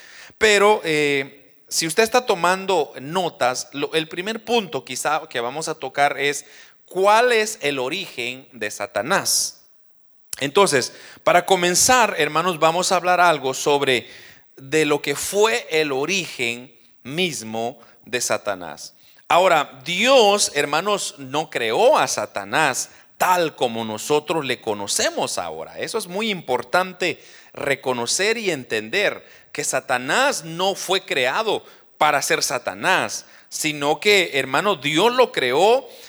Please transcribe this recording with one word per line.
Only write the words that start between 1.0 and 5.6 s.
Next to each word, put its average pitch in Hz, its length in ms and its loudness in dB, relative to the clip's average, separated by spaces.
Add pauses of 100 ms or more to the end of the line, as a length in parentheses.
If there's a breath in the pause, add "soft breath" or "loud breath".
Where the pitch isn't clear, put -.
si - 180 -4
usted 165 180 0
está 247 220 0
tomando 185 760 0
notas, 139 720 -4
lo, 147 200 -6
el 160 140 -2
primer 202 360 -8
punto 196 400 -2
quizá 147 460 -4
que 127 100 -4
vamos 139 280 -4